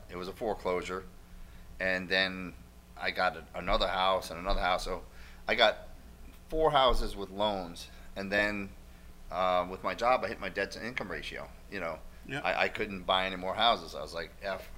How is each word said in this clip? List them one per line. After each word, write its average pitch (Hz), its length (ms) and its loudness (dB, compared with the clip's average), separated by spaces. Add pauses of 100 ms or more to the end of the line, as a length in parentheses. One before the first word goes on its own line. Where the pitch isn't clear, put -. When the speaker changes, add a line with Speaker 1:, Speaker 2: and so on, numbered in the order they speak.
Speaker 1:
it 87 60 -10
was 90 140 -4
a 98 40 -8
foreclosure. 92 680 -2 (800)
And 92 260 2
then 92 460 2 (440)
I 92 140 -2
got 90 240 2
a, 82 80 -10 (120)
another 98 320 2
house 92 440 4
and 82 80 -6
another 95 220 2
house. 90 240 2
So 90 160 -4 (480)
I 110 60 4
got 110 340 4 (580)
four 156 240 4
houses 113 460 6
with 98 140 -6
loans. 95 580 -2 (260)
And 98 160 -4
then, 101 380 2 (600)
uh, 90 400 4
with 95 140 -8
my 95 100 0
job, 117 300 4
I 98 60 -2
hit - 100 -6
my 101 80 -6
debt 98 240 0
to 92 140 -8
income 123 260 -4
ratio, 73 380 -8 (200)
you 98 120 -6
know. 82 160 -4 (280)
Speaker 2:
Yeah. 135 160 -6
Speaker 1:
I, 90 240 2
I - 40 0
couldn't 101 320 -4
buy 92 240 4
any 95 100 -2
more 92 180 -2
houses. 98 420 4
I 69 60 -6
was 76 120 -8
like, 82 180 -6 (100)
"F, 95 360 -4